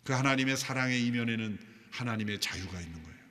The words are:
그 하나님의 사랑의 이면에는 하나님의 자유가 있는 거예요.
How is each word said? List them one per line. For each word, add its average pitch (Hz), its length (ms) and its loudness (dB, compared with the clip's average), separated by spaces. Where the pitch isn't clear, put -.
그 139 80 0
하나님의 135 440 4
사랑의 127 500 2
이면에는 113 520 0
하나님의 110 500 -2
자유가 92 400 -4
있는 80 220 -10
거예요. 80 160 -16